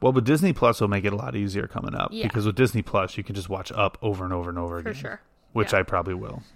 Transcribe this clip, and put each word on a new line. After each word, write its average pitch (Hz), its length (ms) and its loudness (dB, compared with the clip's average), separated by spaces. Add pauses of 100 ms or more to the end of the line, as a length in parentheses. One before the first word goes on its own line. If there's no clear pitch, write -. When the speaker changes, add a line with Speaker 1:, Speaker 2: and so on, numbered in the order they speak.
Speaker 1:
Well, 131 120 6
but 127 120 6
Disney 156 300 4
Plus 117 260 4
will 110 80 4
make 101 160 2
it 101 80 2
a 101 40 -2
lot 123 200 -6
easier 101 320 -2
coming - 260 -6
up 90 180 -2
Speaker 2:
Yeah. 220 140 -4
Speaker 1:
because 104 200 0
with 104 100 0
Disney 117 260 4
Plus, 95 360 -2
you 107 40 -4
can 98 140 -8
just 92 140 -8
watch 95 200 -6
Up 101 320 0
over 98 220 -2
and 92 80 -2
over 87 180 -2
and 85 80 -6
over 85 240 -4
Speaker 2:
For 226 60 -4
Speaker 1:
again. 170 120 -8
Speaker 2:
sure. - 200 -10 (320)
Speaker 1:
Which 107 220 0
Speaker 2:
Yeah. 98 60 6
Speaker 1:
I - 40 4
probably 92 300 -2
will - 280 -10 (140)